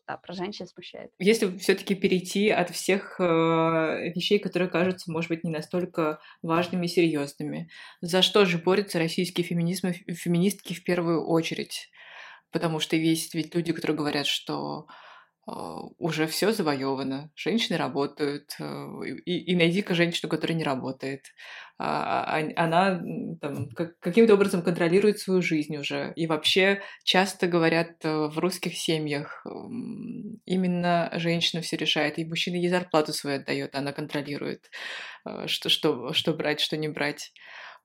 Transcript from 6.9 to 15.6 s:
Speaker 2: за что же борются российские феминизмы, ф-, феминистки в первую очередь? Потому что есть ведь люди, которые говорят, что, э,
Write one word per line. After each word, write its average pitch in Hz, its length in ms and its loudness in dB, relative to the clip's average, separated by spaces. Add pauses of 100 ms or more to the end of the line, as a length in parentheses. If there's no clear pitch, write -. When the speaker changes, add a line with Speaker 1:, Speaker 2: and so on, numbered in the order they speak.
Speaker 2:
за 180 200 2
что 202 240 6
же 175 120 2
борются 185 420 2
российские 170 460 0
феминизмы, 175 460 -2
ф-, 170 280 -8
феминистки 175 540 2
в - 100 -12
первую 170 440 0
очередь? - 600 -2 (640)
Потому 165 300 0
что - 160 0
есть 160 380 0
ведь 156 200 -4
люди, 165 180 0
которые 156 240 -2
говорят, 147 300 0
что, 147 600 -4 (600)
э, - 40 -12 (480)